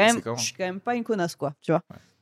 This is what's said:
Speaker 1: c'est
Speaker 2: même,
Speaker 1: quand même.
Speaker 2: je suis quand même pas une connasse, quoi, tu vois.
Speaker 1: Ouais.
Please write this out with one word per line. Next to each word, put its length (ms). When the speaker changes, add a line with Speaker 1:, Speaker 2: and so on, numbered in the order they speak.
Speaker 1:
c'est 80
Speaker 2:
même, 80
Speaker 1:
quand 80
même. 80
Speaker 2:
je 40
suis 100
quand 120
même 140
pas 160
une 80
connasse, 320
quoi, 260
tu 100
vois. 100
Speaker 1:
Ouais. 60